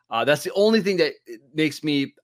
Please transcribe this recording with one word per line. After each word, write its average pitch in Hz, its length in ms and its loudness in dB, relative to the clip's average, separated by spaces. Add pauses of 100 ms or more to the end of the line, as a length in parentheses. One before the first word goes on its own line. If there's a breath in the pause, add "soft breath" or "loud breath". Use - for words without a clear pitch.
Uh, 113 160 -2
that's 139 180 0
the 185 100 -8
only 214 280 4
thing 185 160 -2
that, 156 160 0 (160)
eh, 117 80 -16 (160)
makes 151 280 -2
me 143 320 -2 (100)